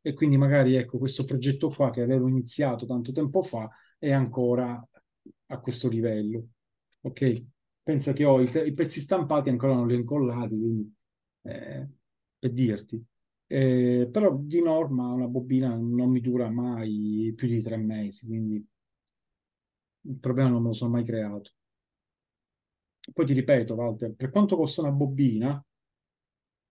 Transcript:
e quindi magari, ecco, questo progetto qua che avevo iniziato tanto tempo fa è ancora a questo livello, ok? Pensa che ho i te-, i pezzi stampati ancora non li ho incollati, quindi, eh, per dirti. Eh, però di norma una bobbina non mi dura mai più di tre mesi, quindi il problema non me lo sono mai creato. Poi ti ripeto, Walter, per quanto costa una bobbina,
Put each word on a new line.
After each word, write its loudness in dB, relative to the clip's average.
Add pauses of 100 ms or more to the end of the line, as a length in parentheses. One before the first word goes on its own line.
e -4
quindi 4
magari, 6
ecco, 0
questo -2
progetto 0
qua 0
che -4
avevo 2
iniziato -2
tanto -4
tempo 0
fa -6 (280)
è 0
ancora 0 (600)
a -10
questo -4
livello, -2 (540)
ok? -2 (380)
Pensa 0
che 0
ho 8
i 4
te-, 0
i -2
pezzi -4
stampati 0
ancora 2
non 2
li 2
ho 2
incollati, -2
quindi, -2 (500)
eh, -10 (500)
per -4
dirti. -2 (440)
Eh, 2
però 4
di -2
norma 0
una -2
bobbina 0
non 0
mi 2
dura -2
mai -4
più -4
di 0
tre -6
mesi, -6
quindi -4 (1400)
il -10
problema 0
non 2
me 0
lo -2
sono -4
mai 0
creato. -6 (1600)
Poi 0
ti 2
ripeto, 2
Walter, -4
per -6
quanto 4
costa 0
una 0
bobbina, 0 (1080)